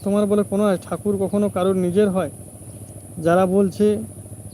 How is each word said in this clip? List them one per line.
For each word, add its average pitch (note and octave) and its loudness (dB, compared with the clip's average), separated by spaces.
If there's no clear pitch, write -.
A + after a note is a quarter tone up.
তোমার G3+ 2
বলে G3+ 2
কোনো G3 2
ঠাকুর G3+ -4
কখনো G3 0
কারোর F#3+ 2
নিজের F#3 2
হয়?" F3+ -2
যারা F3 4
বলছে G3+ 2